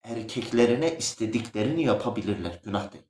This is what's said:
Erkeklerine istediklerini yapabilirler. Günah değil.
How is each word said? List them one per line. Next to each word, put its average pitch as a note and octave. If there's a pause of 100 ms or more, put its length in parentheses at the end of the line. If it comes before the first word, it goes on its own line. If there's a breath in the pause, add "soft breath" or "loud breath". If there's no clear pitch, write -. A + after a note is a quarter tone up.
Erkeklerine A#2+
istediklerini A2+
yapabilirler. G2+
Günah G2+
değil. -